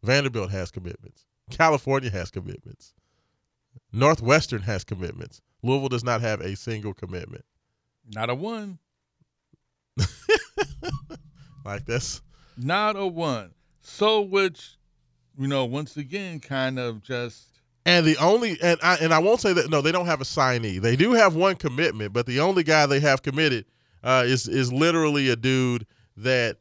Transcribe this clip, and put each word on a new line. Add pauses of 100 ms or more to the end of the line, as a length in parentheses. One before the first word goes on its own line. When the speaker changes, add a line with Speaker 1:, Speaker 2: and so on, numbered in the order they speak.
Speaker 1:
Vanderbilt
has
commitments. (240)
California
has
commitments. (960)
Northwestern
has
commitments. (200)
Louisville
does
not
have
a
single
commitment. (720)
Speaker 2:
Not
a
one. (1200)
Speaker 1:
<laughs> (1700)
Like,
that's (340)
Speaker 2:
Not
a
one. (320)
So,
which, (600)
you
know,
once
again,
kind
of
just (380)
Speaker 1:
And
the
only,
and
I,
and
I
won't
say
that,
no,
they
don't
have
a
signee.
They
do
have
one
commitment,
but
the
only
guy
they
have
committed, (360)
uh,
is,
is
literally
a
dude (300)
that